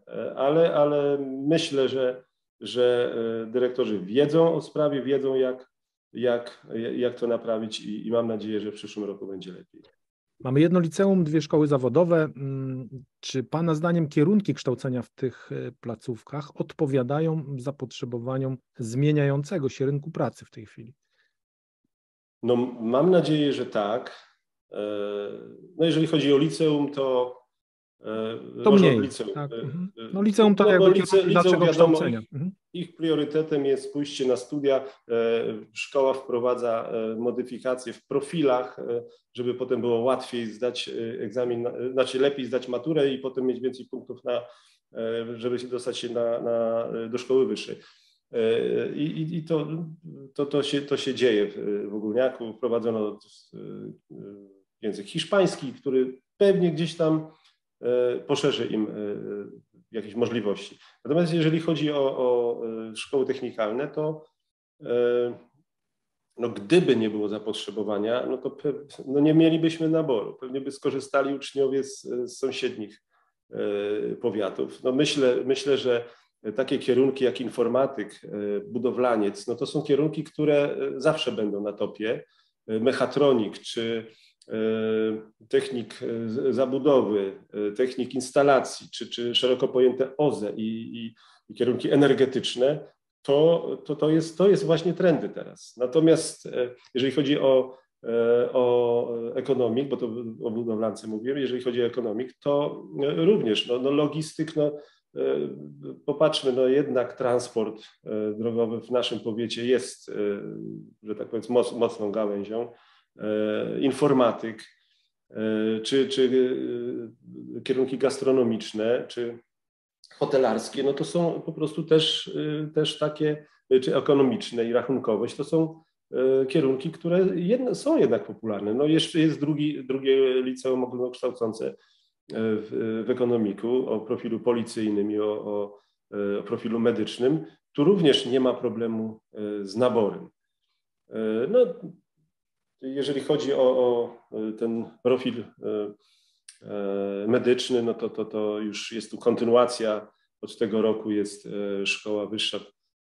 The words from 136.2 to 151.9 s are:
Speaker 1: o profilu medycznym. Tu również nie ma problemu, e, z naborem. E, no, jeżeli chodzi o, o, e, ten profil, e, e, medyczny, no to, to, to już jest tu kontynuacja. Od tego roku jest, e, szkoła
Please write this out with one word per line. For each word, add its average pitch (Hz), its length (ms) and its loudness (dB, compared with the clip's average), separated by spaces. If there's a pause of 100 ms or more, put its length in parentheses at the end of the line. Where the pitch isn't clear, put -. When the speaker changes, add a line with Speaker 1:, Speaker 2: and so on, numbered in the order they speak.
Speaker 1:
o - 40 -8
profilu 113 360 -4
medycznym. 120 640 0 (260)
Tu 147 120 0
również 165 420 4
nie 123 140 2
ma 123 140 2
problemu, 110 680 -4 (120)
e, 104 320 -8
z 95 100 -10
naborem. 110 540 2 (800)
E, 110 400 -2
no, 240 100 6 (1200)
jeżeli 135 400 -4
chodzi 143 320 0
o, 135 60 0
o, 123 580 2 (140)
e, 110 220 -6
ten 113 320 -4 (180)
profil, 123 400 0
e, 107 500 -8 (680)
e, 101 640 -4
medyczny, 120 560 2
no 117 100 0
to, 110 160 -6
to, 107 160 -6
to 107 340 -4
już 104 320 -8
jest 110 200 -10
tu 107 60 -12
kontynuacja. 117 920 2 (340)
Od - 160 -16
tego 110 240 0
roku 110 300 0
jest, 101 340 -4
e, 101 400 -6
szkoła 104 400 -4